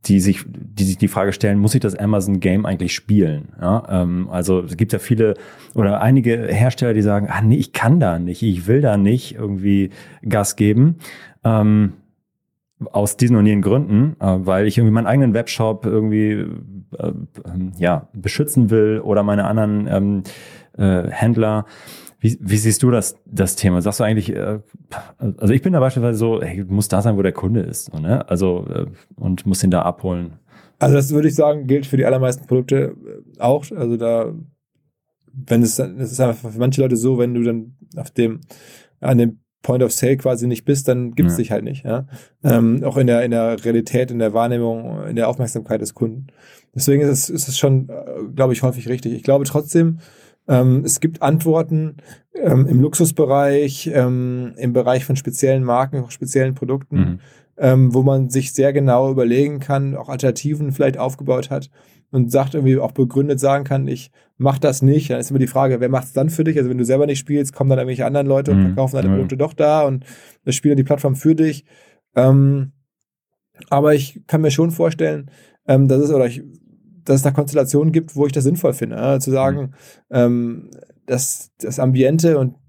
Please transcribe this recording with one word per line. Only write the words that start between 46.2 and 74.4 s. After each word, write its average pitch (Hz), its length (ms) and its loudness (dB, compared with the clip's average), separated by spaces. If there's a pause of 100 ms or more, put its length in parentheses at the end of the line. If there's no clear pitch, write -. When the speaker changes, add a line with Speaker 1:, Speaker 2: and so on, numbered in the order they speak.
Speaker 2:
Deswegen 139 280 2
ist 143 80 2
es, 135 200 -2
ist 156 180 -6
es - 100 -6
schon, 135 300 2
äh, - 40 -16 (420)
glaub 131 160 2
ich, 117 140 -2
häufig 123 240 -2
richtig. 120 240 -6
Ich 117 100 -8
glaube 139 220 2
trotzdem, 165 560 0 (480)
ähm, 127 360 4
es - 140 -2
gibt 165 240 -2
Antworten, 160 760 0 (360)
ähm, 156 320 2
im 127 140 4
Luxusbereich, 143 1120 2
ähm, 123 600 -2
im 123 160 -2
Bereich 127 320 2
von 139 100 -2
speziellen 135 480 0
Marken, 131 400 -2
auch 120 80 -12
speziellen 131 460 -2
Produkten, 135 420 -6
Speaker 1:
Mhm. 90 200 0 (380)
Speaker 2:
ähm, 131 380 4
wo 131 80 4
man 135 280 2
sich 131 240 -4
sehr 139 180 2
genau 135 400 2
überlegen 131 480 0
kann, 139 340 -4
auch - 140 -12
Alternativen 139 640 -4
vielleicht 135 260 0
aufgebaut 131 520 -4
hat 139 200 -8 (400)
und 123 220 0
sagt 135 220 0
irgendwie 131 240 2
auch 113 140 -4
begründet 135 460 0
sagen 139 240 0
kann, 135 240 -4
ich 127 240 -8 (260)
mach 135 220 2
das 135 240 0
nicht. 139 280 4
Dann 123 100 -2
ist 120 100 -10
immer 135 80 0
die 127 80 2
Frage, 131 340 0
wer 123 80 0
macht's 127 240 -2
dann 139 160 0
für 160 140 -2
dich? 156 160 2
Also 123 100 0
wenn 127 100 -2
du 123 60 0
selber 135 220 2
nicht 139 140 -2
spielst, 143 340 -2
kommen 135 160 0
dann 131 80 4
irgendwelche 127 260 -4
anderen 139 220 0
Leute 139 240 2
und 98 80 6
Speaker 1:
Mhm. 95 80 4
Speaker 2:
verkaufen 131 300 0
deine 131 120 0
Speaker 1:
Ja. - 60 2
Speaker 2:
Produkte - 220 -2
doch 156 160 -2
da 151 340 2
und 131 180 -2 (400)
das 135 120 -2
spielt 147 160 2
dann 139 60 4
die 131 40 2
Plattform 139 320 0
für 156 220 2
dich. 156 280 -2 (520)
Ähm, 135 560 4 (960)
aber 147 240 4
ich 139 320 -4
kann 156 140 0